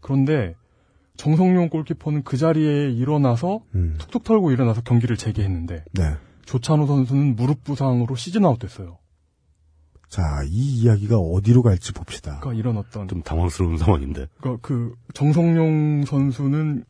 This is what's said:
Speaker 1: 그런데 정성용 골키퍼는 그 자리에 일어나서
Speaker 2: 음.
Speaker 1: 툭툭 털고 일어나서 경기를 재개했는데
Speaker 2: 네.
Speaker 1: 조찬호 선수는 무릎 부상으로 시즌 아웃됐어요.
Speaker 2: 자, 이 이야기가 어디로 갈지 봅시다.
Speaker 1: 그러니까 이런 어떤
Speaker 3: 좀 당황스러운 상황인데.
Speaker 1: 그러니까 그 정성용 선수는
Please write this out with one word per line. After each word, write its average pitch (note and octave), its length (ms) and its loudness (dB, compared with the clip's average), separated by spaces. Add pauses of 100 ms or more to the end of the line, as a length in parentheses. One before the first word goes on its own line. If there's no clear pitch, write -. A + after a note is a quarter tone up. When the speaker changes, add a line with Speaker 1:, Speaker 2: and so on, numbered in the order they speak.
Speaker 1:
그런데 C3+ 540 0 (600)
정성용 F3 520 2
골키퍼는 D3+ 540 -4
그 C3 140 -6
자리에 D3+ 540 0
일어나서 C#3+ 720 0 (120)
Speaker 2:
음. E2+ 240 0
Speaker 1:
툭툭 A3+ 260 -8
털고 G#3 260 2
일어나서 A#2+ 320 0
경기를 A#2 340 2
재개했는데 F2+ 760 -4
Speaker 2:
네. D#2+ 220 0 (320)
Speaker 1:
조찬호 D3+ 400 0
선수는 C3+ 500 2
무릎 C3 280 -2
부상으로 B2+ 520 -2
시즌 F#3+ 280 -2
아웃됐어요. G2 540 -2 (1120)
Speaker 2:
자, - 140 -4 (240)
이 A#2+ 340 -2
이야기가 A2 380 4
어디로 G2 440 4
갈지 G2 300 2
봅시다. - 480 -12
Speaker 1:
그러니까 A#2+ 180 -6
이런 A2 200 -2
어떤 G2+ 280 -10
Speaker 3:
좀 F#2 160 -8
당황스러운 E2 560 -2
상황인데. C#2+ 480 0 (140)
Speaker 1:
그러니까 B2 260 -6
그 A#2 280 -4 (200)
정성용 D#3 920 2
선수는 C#3+ 840 -2